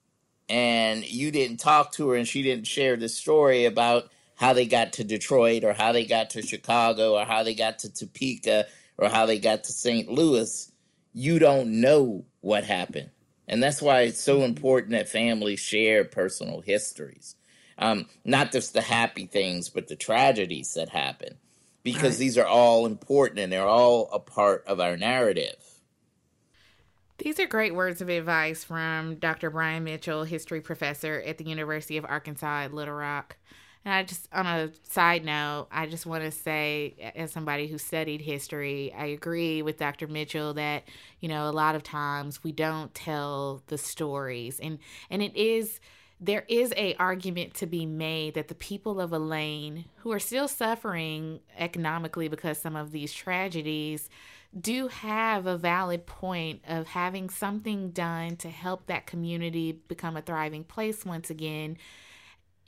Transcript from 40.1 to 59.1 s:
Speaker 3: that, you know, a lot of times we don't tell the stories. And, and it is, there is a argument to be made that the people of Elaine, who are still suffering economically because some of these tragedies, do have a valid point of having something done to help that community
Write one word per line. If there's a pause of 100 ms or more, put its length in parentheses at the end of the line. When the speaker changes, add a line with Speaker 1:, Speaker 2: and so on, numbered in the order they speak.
Speaker 3:
that, (340)
you
know,
a
lot
of
times
we
don't
tell
the
stories.
And, (300)
and
it
is, (400)
there
is
a
argument
to
be
made
that
the
people
of
Elaine, (120)
who
are
still
suffering (160)
economically
because
some
of
these
tragedies, (480)
do
have
a
valid
point
of
having
something
done
to
help
that
community